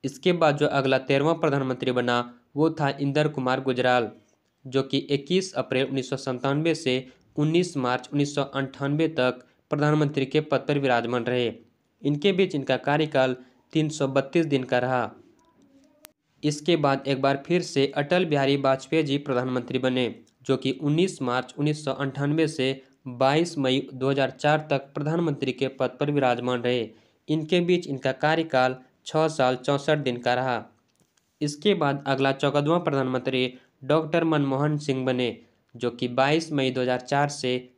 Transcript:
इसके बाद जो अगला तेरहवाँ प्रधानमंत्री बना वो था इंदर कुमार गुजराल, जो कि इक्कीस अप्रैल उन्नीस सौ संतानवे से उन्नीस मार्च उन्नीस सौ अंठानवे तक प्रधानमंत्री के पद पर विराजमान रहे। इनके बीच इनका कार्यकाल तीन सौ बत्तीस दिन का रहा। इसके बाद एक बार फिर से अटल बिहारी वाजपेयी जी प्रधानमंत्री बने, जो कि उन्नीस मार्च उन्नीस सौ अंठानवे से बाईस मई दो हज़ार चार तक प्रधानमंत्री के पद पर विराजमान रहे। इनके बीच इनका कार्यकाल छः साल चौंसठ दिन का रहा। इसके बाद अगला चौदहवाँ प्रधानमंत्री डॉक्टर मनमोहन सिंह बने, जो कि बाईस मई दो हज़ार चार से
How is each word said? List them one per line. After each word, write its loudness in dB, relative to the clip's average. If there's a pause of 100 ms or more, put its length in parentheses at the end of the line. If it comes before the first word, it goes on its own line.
इसके 0
बाद 4
जो 2
अगला 2
तेरहवाँ 2
प्रधानमंत्री 0
बना 2 (340)
वो 2
था -2
इंदर 0
कुमार 0
गुजराल, 2 (540)
जो -2
कि -2
इक्कीस -2
अप्रैल 0
उन्नीस -6
सौ -4
संतानवे 0
से -2 (420)
उन्नीस 0
मार्च -2
उन्नीस 0
सौ 0
अंठानवे -2
तक 0 (320)
प्रधानमंत्री 2
के 0
पद -2
पर 0
विराजमान 0
रहे। 0 (500)
इनके 0
बीच 0
इनका 0
कार्यकाल 0 (360)
तीन 0
सौ -2
बत्तीस 0
दिन 0
का 0
रहा। 0 (1300)
इसके 0
बाद 2
एक 0
बार 2
फिर 0
से 0 (100)
अटल 2
बिहारी 2
वाजपेयी 0
जी 0
प्रधानमंत्री -2
बने, 0 (280)
जो 0
कि -2
उन्नीस 0
मार्च -2
उन्नीस -2
सौ -2
अंठानवे 0
से -2 (380)
बाईस 2
मई 0
दो -2
हज़ार 0
चार 0
तक -2
प्रधानमंत्री -2
के -2
पद -4
पर 0
विराजमान 0
रहे। 0 (400)
इनके 0
बीच 2
इनका -4
कार्यकाल 2 (300)
छः 0
साल 2
चौंसठ 0
दिन -2
का 0
रहा। 0 (840)
इसके 0
बाद 0
अगला 2
चौदहवाँ 2
प्रधानमंत्री -2 (320)
डॉक्टर 2
मनमोहन 2
सिंह -2
बने, 0 (380)
जो -4
कि -4
बाईस 2
मई 0
दो -4
हज़ार 0
चार 0
से -4 (260)